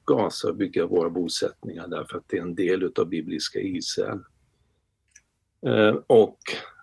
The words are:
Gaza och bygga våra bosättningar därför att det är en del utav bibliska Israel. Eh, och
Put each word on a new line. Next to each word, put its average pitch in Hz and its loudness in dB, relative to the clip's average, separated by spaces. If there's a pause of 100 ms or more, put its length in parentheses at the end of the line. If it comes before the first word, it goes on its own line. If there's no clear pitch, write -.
Gaza - 0
och - -4
bygga 90 -2
våra 85 0
bosättningar 85 -6
därför 82 -8
att 85 -12
det 101 -4
är 85 -2
en 87 -8
del 90 0
utav 87 0
bibliska - -6
Israel. 98 -4 (1500)
Eh, 110 4 (120)
och 110 6 (420)